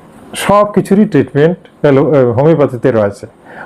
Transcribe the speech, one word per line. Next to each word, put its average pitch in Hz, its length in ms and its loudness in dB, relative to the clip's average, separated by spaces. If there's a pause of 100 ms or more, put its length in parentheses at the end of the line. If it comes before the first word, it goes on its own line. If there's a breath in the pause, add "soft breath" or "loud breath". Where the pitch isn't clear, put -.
(340)
সব 208 300 0
কিছুরই 202 400 0
ট্রিটমেন্ট 151 840 -2
এলো-, 147 280 2
আহ, 123 180 2
হোমিওপ্যাথিতে 135 600 0
রয়েছে, 104 340 -2 (400 loud breath)